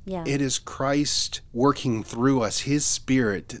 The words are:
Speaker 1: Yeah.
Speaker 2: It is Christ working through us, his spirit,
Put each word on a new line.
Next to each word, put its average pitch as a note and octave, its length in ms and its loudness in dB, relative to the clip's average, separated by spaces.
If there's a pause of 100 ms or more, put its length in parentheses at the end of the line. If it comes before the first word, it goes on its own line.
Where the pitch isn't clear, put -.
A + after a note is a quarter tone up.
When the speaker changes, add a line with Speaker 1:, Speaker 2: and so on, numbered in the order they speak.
Speaker 1:
Yeah. F#3 220 -8
Speaker 2:
It C#3 140 0
is C3 180 0
Christ - 840 -2 (120)
working B2+ 500 2
through B2+ 400 2
us, G2+ 180 0
his D3 240 0
spirit, A#2 760 0